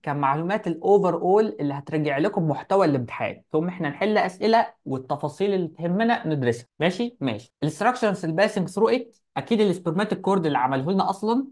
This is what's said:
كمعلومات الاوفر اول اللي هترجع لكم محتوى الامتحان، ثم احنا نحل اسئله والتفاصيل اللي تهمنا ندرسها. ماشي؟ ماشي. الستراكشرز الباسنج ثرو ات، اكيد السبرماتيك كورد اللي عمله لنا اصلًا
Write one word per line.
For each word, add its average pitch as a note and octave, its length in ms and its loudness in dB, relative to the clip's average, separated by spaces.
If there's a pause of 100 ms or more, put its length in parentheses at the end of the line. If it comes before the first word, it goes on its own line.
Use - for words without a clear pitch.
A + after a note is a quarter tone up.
كمعلومات D3+ 640 -2
الاوفر F3+ 480 2
اول G3+ 460 2
اللي C#3+ 140 -2
هترجع C#3+ 440 -2
لكم F#3 300 0
محتوى F#3 380 2
الامتحان، B2 560 -2 (100)
ثم D#3+ 160 0
احنا F3+ 200 -4
نحل G#3 300 0
اسئله G#3+ 480 2 (180)
والتفاصيل C#3+ 680 -4
اللي F3 140 -2
تهمنا F#3 580 0
ندرسها. B2+ 400 0 (140)
ماشي؟ F#3 400 -2
ماشي. A#2 420 -6
الستراكشرز G#3 640 0
الباسنج F#3 440 0
ثرو G#3+ 200 2
ات، B3 280 -2 (200)
اكيد G#3+ 240 0
السبرماتيك F#3 600 0
كورد F#3 260 0
اللي C#3+ 120 2
عمله C3+ 340 0
لنا F#3+ 180 0
اصلًا A#3 420 -2